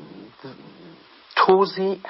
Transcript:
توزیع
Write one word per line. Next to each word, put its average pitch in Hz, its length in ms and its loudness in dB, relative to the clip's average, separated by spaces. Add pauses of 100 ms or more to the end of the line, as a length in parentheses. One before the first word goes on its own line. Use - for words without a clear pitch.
(1400)
توزیع 190 640 2 (100)